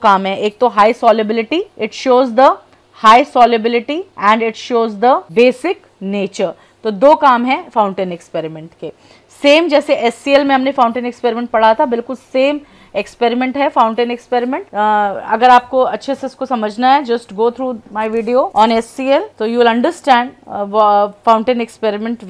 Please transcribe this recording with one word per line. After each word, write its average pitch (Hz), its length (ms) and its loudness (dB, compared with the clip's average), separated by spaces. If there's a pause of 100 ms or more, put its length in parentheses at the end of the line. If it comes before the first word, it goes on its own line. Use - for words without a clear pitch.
काम 196 240 2
हैं, 190 100 -4
एक 208 220 -6
तो 247 180 2
हाई 214 160 4
सॉल्युबिलिटी, 226 680 0 (220)
it 214 140 -8
shows 254 400 0
the 269 120 6 (560)
high 233 180 6 (100)
solubility 240 640 0 (320)
and 226 180 0
it 220 120 -10
shows 226 420 -2
the 240 120 4 (240)
basic 254 440 0 (320)
nature। 185 380 -6 (320)
तो 220 60 -4
दो 254 260 4
काम 254 280 2
हैं 285 300 -4
फाउंटेन 190 380 -2
एक्सपेरिमेंट 160 580 -12 (100)
के। 160 120 -14 (500)
सेम 302 260 4
जैसे 302 260 0
एचसीएल 277 500 0
में 277 100 0
हमने 262 180 -2
फाउंटेन 247 340 -2
एक्सपेरिमेंट 240 440 -4
पढ़ा 220 240 4
था, 302 100 0
बिल्कुल 240 320 -4
सेम 285 440 -2 (360)
एक्सपेरिमेंट 240 600 -2
है 285 120 0
फाउंटेन 240 420 0
एक्सपेरिमेंट। 247 540 -6 (100)
अ, 196 40 -4 (540)
अगर 240 180 4
आपको 247 300 4
अच्छे 254 340 -4
से 262 120 -8
इसको 254 200 -10
समझना 233 460 -2
है, 285 120 2
just 233 340 -6
go 233 180 0
through 254 160 -6 (240)
my 220 100 -4 (100)
video 240 280 0 (180)
on 226 100 2
एचसीएल, 269 560 -2 (100)
तो 220 100 -4
you 233 120 -2
will 240 120 4
understand, 254 580 0 (180)
uh, 208 160 -8 (100)
wa-, 208 340 2 (200)
fountain 233 380 0
experiment 220 640 -6